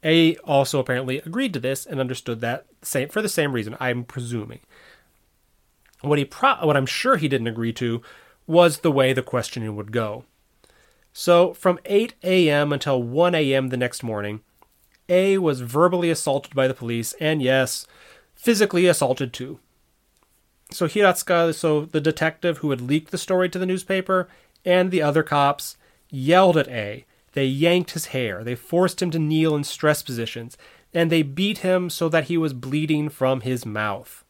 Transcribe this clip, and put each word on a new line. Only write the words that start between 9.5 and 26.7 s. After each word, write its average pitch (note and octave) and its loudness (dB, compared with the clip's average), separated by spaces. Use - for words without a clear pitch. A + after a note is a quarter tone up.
would G#2 -10
go. A2 -4
So F3 4
from F3 0
eight A3 0
A F3+ 4
M D3 2
until C3+ 0
one D#3 2
A D3 2
M C3 0
the B2+ -4
next A#2+ -4
morning, G#2+ -6
A F#3+ 4
was D#3 0
verbally E3+ 2
assaulted C#3+ -2
by C3 2
the C3 2
police A#2 -4
and, D#3 0
yes, C3 0
physically G3+ 2
assaulted C3+ 0
too. C3+ -12
So - -4
Hiratsuka, F3 2
so D3+ 0
the D#3+ -2
detective D#3+ -2
who D3+ -2
had C3 -2
leaked C#3+ -2
the - -6
story F3+ 0
to F3+ -8
the F#3 -4
newspaper, F#3 -2
and F3+ 4
the F3+ 0
other D3 2
cops D3 0
yelled E3 4
at C#3+ 0
A. A2+ -8